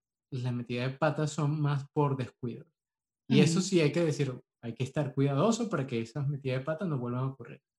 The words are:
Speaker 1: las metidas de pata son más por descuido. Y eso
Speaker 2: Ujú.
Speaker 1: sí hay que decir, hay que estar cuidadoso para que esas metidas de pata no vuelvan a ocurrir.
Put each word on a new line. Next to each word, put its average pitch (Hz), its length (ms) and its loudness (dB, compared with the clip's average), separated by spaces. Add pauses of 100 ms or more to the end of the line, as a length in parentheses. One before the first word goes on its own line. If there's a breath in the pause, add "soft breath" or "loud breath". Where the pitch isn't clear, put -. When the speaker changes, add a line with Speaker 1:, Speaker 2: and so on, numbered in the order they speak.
(320)
Speaker 1:
las 127 220 -4
metidas 120 380 -4
de 135 60 -12
pata 151 300 0
son 151 320 0
más 143 340 0
por 139 220 2
descuido. 120 500 -8 (640)
Y 139 120 8
eso 165 200 6
Speaker 2:
Ujú. - 20 0
Speaker 1:
sí 180 180 2
hay 147 120 4
que 170 120 2
decir, 131 360 -2 (220)
hay 117 120 -8
que 123 100 -4
estar 135 300 -4
cuidadoso 180 560 2
para 143 160 -2
que 117 140 -2
esas 135 280 -4
metidas 131 320 -4
de 131 60 -12
pata 160 200 -4
no 151 120 -2
vuelvan 120 260 -4
a 135 40 -2
ocurrir. - 340 -14 (160)